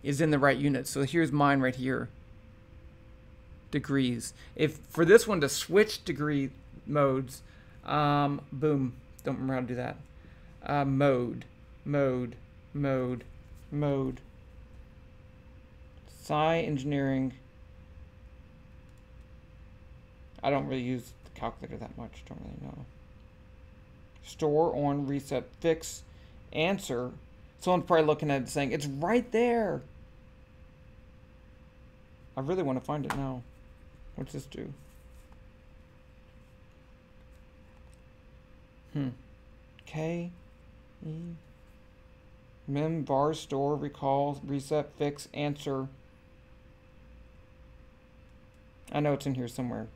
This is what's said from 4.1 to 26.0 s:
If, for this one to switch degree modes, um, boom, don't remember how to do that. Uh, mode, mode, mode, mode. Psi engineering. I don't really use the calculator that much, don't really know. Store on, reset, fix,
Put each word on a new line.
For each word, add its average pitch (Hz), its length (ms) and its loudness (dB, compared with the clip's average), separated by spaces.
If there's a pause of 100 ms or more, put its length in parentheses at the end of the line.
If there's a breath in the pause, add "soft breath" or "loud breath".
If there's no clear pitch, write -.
If, 151 220 2 (120)
for 160 160 4
this 226 220 10
one 190 140 2
to 135 80 2
switch - 540 2
degree 143 480 0 (340)
modes, 135 560 2 (440 loud breath)
um, 147 560 2 (100)
boom, 135 420 2 (300)
don't 135 120 -2
remember 131 180 -2
how 131 80 0
to 127 40 -2
do 120 100 -4
that. 123 200 -4 (720 loud breath)
Uh, 143 200 2
mode, 131 600 4 (400)
mode, 135 500 0 (380)
mode, 131 500 0 (480)
mode. 139 500 0 (2000)
Psi 160 380 4
engineering. 135 720 0 (3000)
I 120 60 2
don't 143 180 2
really 131 160 -2
use 123 300 -4 (100)
the - 160 -20
calculator - 380 -8
that 113 200 -12
much, - 300 -14
don't - 140 -14
really - 200 -12
know. - 240 -12 (1400)
Store 156 520 2
on, 143 320 0
reset, 135 400 -4 (120)
fix, - 440 0 (500 loud breath)